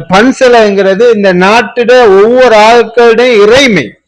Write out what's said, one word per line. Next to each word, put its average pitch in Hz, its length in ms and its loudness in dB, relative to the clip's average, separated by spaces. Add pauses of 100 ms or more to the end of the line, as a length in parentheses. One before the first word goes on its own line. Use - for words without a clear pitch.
பன்சலைங்கிறது 214 1040 0
இந்த 196 180 -2
நாட்டுட 226 760 0
ஒவ்வொரு 226 480 2
ஆட்களுடைய 233 840 0
இறைமை. 208 520 -2 (140)